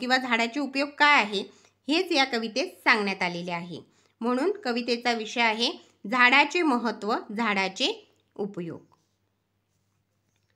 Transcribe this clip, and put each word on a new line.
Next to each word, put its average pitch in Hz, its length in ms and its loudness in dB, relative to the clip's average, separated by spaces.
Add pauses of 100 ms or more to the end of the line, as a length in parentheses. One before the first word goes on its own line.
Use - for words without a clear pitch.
किंवा 254 160 2
झाडाचे 240 440 0
उपयोग 277 280 -2 (100)
काय 294 240 6
आहे 208 180 -4 (480)
हेच 349 240 0
या 269 120 4
कवितेत 240 640 -4
सांगण्यात 202 340 2
आलेले 175 300 -4
आहे. 170 280 -8 (400)
म्हणून 254 320 0 (120)
कवितेचा 240 480 -2
विषय 226 280 -4
आहे 233 320 2 (340)
झाडाचे 277 560 4
महत्त्व, 233 540 0 (200)
झाडाचे 208 760 -2 (220)
उपयोग. 180 460 -8 (1800)